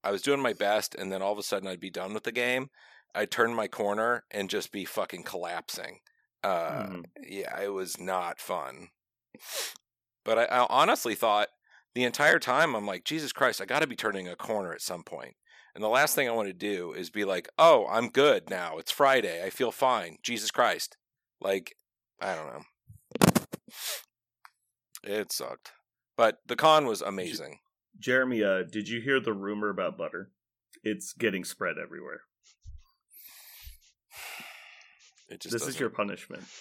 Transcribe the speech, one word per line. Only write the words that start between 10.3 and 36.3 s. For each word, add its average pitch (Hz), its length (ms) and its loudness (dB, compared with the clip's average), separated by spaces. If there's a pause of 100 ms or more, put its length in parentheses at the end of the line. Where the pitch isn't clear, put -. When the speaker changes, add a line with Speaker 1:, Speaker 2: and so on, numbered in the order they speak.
Speaker 1:
I, 117 80 6
I 123 240 4
honestly 135 460 4
thought 104 320 4 (480)
the 123 80 2
entire 147 360 6
time, 139 360 2
I'm 104 100 -2
like, 92 200 -6
"Jesus 151 260 -4
Christ, 127 300 2
I 101 40 -8
gotta 143 220 0
be 120 80 -8
turning 98 320 -2
a 87 80 -10
corner 101 380 -2
at 76 80 -10
some 87 220 -8
point." - 320 -14 (400)
And - 80 -8
the 107 40 2
last 131 280 6
thing 139 120 2
I 120 60 0
wanna 104 200 0
do 90 400 -4
is 90 160 -8
be 104 160 -2
like, 92 320 -2
"Oh, 151 320 8
I'm 113 200 2
good 127 400 4
now. 87 280 -4
It's 82 140 -6
Friday. 110 520 4
I 95 60 -4
feel 117 220 0
fine. 104 520 2
Jesus 110 280 -4
Christ." - 460 2 (440)
Like, 98 340 -2 (460)
I 98 140 -2
don't 78 120 -8
know. 67 140 -12 (2500)
It 104 280 -4
sucked. - 400 -8 (460)
But 113 280 6
the 123 100 -4
con 151 300 6
was 107 160 0
amazing. 90 580 -6 (400)
Speaker 2:
J-, - 120 -2
Jeremy, 127 320 2
uh, 95 260 2
did 104 200 -6
you 117 120 -4
hear 135 180 2
the 113 140 -2
rumor 104 360 -4
about 92 280 -4
butter? 87 340 -8 (520)
It's 104 300 -6
getting 95 300 -2
spread 85 380 -6
everywhere. 78 400 -14 (3000)
Speaker 1:
It 90 120 -14
just 92 120 -6
Speaker 2:
This 117 80 0
is 139 80 -4
Speaker 1:
doesn't, 127 100 -6
Speaker 2:
your 123 120 0
punishment - 500 -6 (200)